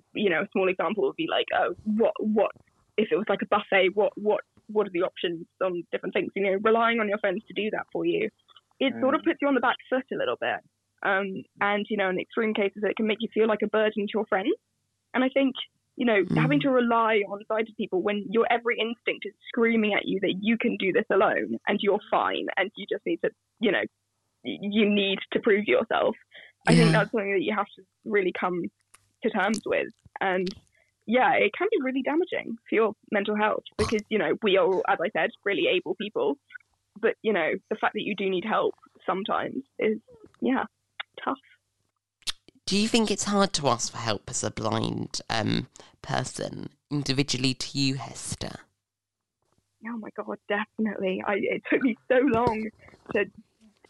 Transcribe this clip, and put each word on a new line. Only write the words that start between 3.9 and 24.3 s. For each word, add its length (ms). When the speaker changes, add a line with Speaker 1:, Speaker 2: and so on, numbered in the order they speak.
Speaker 1:
what, 220
what, 240
what 180
are 60
the 100
options 440
on 300
different 220
things? 200
You 80
know, 200
relying 380
on 80
your 100
friends 280
to 80
do 160
that 220
for 120
you, 240
it 200
sort 140
of 60
Speaker 2:
Mm. 40
Speaker 1:
puts 160
you 80
on 60
the 60
back 160
foot 240
a 40
little 240
bit. 180
Um, 420
and, 280
you 80
know, 140
in 80
extreme 360
cases, 280
it 140
can 100
make 140
you 120
feel 140
like 160
a 60
burden 380
to 60
your 140
friends. 260
And 80
I 60
think, 260
you 100
know, 180
Speaker 3:
Mm. 120
Speaker 1:
having 240
to 100
rely 580
on 200
sighted 280
people 260
when 280
your 200
every 280
instinct 480
is 80
screaming 460
at 120
you 140
that 200
you 180
can 200
do 140
this 180
alone 480
and 140
you're 180
fine 360
and 200
you 140
just 160
need 180
to, 60
you 120
know, 120